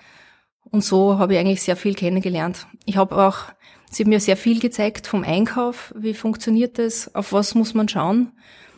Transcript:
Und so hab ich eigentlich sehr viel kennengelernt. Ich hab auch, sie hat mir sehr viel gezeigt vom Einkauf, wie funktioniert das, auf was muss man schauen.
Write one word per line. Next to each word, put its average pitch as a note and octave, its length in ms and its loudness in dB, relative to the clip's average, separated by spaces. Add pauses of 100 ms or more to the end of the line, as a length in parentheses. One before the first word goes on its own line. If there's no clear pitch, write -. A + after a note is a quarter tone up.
(640)
Und G#3 180 0
so G3 380 4
hab A#3+ 100 2
ich F#3 80 4
eigentlich F#3 240 2
sehr F3+ 140 0
viel G3 180 -2
kennengelernt. F3+ 720 -4 (200)
Ich G3 100 -2
hab F#3+ 160 2
auch, G3 240 4 (520)
sie - 140 -6
hat G#3 60 4
mir G#3+ 100 4
sehr G3 180 2
viel A3+ 220 2
gezeigt A3 480 -4
vom G3 160 -2
Einkauf, A#3+ 760 -2
wie A3 180 -4
funktioniert A3+ 680 -2
das, A3+ 340 -4
auf G3 180 -6
was G3+ 220 0
muss A3+ 180 2
man G#3+ 160 0
schauen. G#3 440 0 (460)